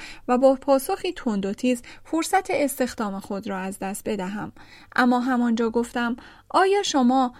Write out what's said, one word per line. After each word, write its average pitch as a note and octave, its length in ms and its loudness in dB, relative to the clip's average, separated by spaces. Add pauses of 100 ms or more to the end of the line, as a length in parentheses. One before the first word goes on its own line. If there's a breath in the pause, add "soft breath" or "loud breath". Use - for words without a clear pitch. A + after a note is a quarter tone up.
(280 loud breath)
و B3 100 4
با C4+ 180 6
پاسخی D4 580 0
تند G3+ 320 -2
و G3 80 -2
تیز B3 280 0 (240 loud breath)
فرصت F#4+ 460 -2
استخدام A#3+ 680 -2
خود G3 280 -8
را G3 100 -4
از F#3+ 220 -8
دست G3 300 -8
بدهم. G3+ 420 -6 (440 loud breath)
اما B3 240 4
همانجا A#3+ 500 0
گفتم: A#3 460 -2 (340 loud breath)
«آیا G4 340 4
شما C4 560 2